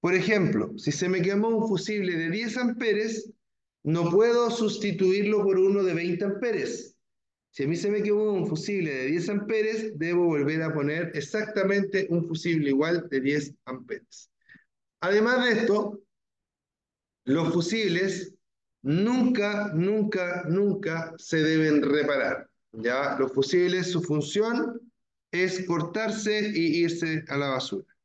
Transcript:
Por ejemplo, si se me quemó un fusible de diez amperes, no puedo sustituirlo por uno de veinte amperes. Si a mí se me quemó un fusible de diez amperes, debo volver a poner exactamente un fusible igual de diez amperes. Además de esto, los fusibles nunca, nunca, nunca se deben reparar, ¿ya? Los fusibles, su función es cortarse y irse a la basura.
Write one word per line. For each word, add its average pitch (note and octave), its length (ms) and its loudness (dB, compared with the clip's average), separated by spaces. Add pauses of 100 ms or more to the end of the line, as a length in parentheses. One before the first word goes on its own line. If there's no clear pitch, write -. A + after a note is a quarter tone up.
Por F3+ 120 0
ejemplo, F3+ 640 2
si - 140 -2
se F3+ 180 -2
me F#3 120 0
quemó G3 280 2
un A3+ 180 0
fusible F#3+ 480 -2
de E3 140 -2
diez G#3+ 260 -4
amperes, A3+ 760 -2 (520)
no E3 260 0
puedo A#3 400 4
sustituirlo G3+ 960 0
por F#3+ 140 2
uno G3 260 4
de F3+ 100 0
veinte E3+ 300 -2
amperes. G3 720 -4 (560)
Si - 120 -6
a C3+ 40 0
mí E3 80 0
se G3 160 -2
me G#3 100 0
quemó G#3 300 2
un F#3 160 0
fusible D#3+ 460 -2
de C3 140 -4
diez E3 200 0
amperes, G#3+ 720 -2
debo F3 280 2
volver D#3 360 2
a D#3+ 120 -2
poner D#3 420 -2
exactamente G3 920 0
un E3+ 180 0
fusible D#3+ 420 0
igual D#3+ 400 2
de C3+ 100 0
diez C#3+ 340 -2 (120)
amperes. - 640 -14 (720)
Además A3 440 4
de B3 60 4 (100)
esto, G#3 400 0 (1200)
los D#3 280 2
fusibles F#3 840 -2 (460)
nunca, G#3 920 0
nunca, F3+ 760 0
nunca E3 680 -2
se D#3+ 260 0
deben D#3 380 4
reparar, C#3+ 680 0 (220)
¿ya? C3 480 -2
Los C3 140 0
fusibles, F3+ 580 2
su E3+ 100 0
función A3+ 800 -2 (520)
es F#3 340 0
cortarse G#3 880 -2
y E3 300 2
irse E3 440 -2
a C#3+ 80 -4
la C#3+ 140 0
basura. B2+ 360 -4 (200)